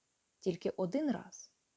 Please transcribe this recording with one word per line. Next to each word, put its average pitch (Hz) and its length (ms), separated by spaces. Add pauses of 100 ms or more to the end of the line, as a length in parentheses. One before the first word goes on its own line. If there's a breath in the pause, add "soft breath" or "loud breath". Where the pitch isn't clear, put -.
(400)
Тільки 185 300
один 254 400
раз. - 420 (240)